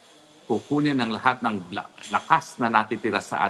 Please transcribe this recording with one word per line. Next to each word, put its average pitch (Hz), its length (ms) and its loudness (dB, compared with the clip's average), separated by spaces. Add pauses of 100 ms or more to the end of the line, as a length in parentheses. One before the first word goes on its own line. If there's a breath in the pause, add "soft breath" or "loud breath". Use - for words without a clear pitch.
(460)
kukunin 139 560 0
ang 113 100 0
lahat 123 300 0
ng 101 320 -2
la-, - 160 -8 (240)
lakas - 480 0
na 117 80 2
natitira 107 480 2
sa - 300 -2